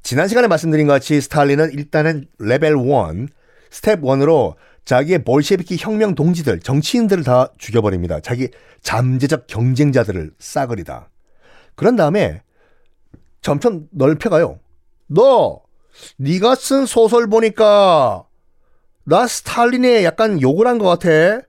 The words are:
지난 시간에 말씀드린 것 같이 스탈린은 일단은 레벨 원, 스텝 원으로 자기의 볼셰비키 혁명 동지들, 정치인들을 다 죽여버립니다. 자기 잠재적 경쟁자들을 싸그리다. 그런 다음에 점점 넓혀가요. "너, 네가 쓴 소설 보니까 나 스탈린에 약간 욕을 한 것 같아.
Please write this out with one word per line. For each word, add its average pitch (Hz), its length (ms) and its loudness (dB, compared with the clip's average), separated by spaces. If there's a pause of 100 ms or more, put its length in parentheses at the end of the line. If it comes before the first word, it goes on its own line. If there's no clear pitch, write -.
지난 151 240 -2
시간에 233 220 2
말씀드린 156 380 0
것 143 80 4
같이 143 260 0
스탈린은 143 540 0
일단은 151 520 -4 (140)
레벨 143 340 0
원, 120 540 -2 (420)
스텝 202 340 -2
원으로 135 520 0 (280)
자기의 147 400 0
볼셰비키 165 540 -2
혁명 214 360 -2
동지들, 147 460 -2
정치인들을 185 640 -2
다 123 360 2
죽여버립니다. 92 640 -2
자기 123 280 -6 (320)
잠재적 127 680 -2
경쟁자들을 120 920 -2
싸그리다. 101 720 -10 (640)
그런 220 220 0
다음에 156 440 0 (1040)
점점 151 480 -4
넓혀가요. 156 720 0 (480)
"너, 185 520 2 (560)
네가 185 380 0
쓴 269 320 -2
소설 233 420 2
보니까 208 960 2 (800)
나 196 220 2
스탈린에 240 800 0
약간 190 360 0
욕을 156 260 2
한 240 120 0
것 202 80 0
같아. 175 640 2